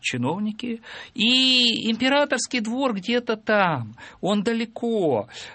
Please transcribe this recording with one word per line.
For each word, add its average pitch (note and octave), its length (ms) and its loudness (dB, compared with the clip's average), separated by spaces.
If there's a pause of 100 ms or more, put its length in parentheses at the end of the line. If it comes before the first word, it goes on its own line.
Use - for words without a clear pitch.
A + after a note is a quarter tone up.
чиновники, G#3 800 -4 (340)
и B3 760 2
императорский C4 720 0
двор A#3+ 340 -2
где-то A#3 440 -2
там, E3 560 2 (260)
он G3 240 0
далеко. A3+ 840 0 (280)